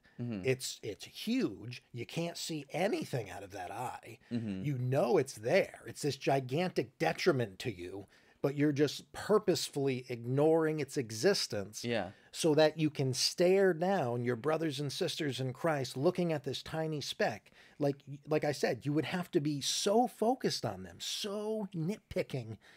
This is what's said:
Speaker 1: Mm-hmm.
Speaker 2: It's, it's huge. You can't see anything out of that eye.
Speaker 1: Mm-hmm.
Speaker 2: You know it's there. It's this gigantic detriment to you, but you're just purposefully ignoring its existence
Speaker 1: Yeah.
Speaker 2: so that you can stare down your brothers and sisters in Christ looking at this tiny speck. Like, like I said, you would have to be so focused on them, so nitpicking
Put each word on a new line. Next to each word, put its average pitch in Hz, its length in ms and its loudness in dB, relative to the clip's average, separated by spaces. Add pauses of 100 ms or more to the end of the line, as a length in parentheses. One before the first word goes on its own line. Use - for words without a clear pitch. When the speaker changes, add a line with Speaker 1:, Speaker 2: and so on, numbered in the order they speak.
(200)
Speaker 1:
Mm-hmm. 117 240 -4
Speaker 2:
It's, 131 380 -2
it's 104 220 -10
huge. 123 800 -4 (100)
You 117 120 -8
can't 170 320 -6
see 156 360 -6
anything 170 580 -2
out 101 140 -10
of 90 80 -14
that 101 180 -8
eye. 117 480 -8 (140)
Speaker 1:
Mm-hmm. 104 320 -4
Speaker 2:
You 143 120 0
know 143 420 2
it's 135 160 0
there. 135 520 0
It's - 160 -10
this 135 140 0
gigantic 139 840 0
detriment 123 640 2
to 120 120 -4
you, 90 340 -10 (360)
but 143 140 0
you're 147 160 4
just 139 400 0
purposefully 143 960 0
ignoring 151 720 4
its - 160 -6
existence 113 880 0
Speaker 1:
Yeah. 110 240 0 (240)
Speaker 2:
so 156 240 4
that 156 220 6
you 156 120 2
can 131 240 0
stare 185 580 4
down 156 520 0
your 123 100 2
brothers 151 460 0
and 143 120 -4
sisters 151 480 -2
in 131 120 -2
Christ 139 440 0
looking 165 360 2
at 147 100 0
this - 220 -6
tiny 156 360 -4
speck. 123 520 -2 (260)
Like, 143 180 2 (320)
like 156 160 2
I 147 60 2
said, 143 340 0
you 143 100 0
would 151 100 2
have 180 260 -4
to 170 100 4
be 143 200 0
so 220 480 4
focused - 560 0
on 98 180 -4
them, 92 160 -14
so 214 760 -4
nitpicking 156 840 -4 (180)